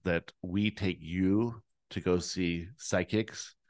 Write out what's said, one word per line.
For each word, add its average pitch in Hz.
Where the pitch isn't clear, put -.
that 85
we 101
take 95
you 98
to 95
go 90
see 85
psychics -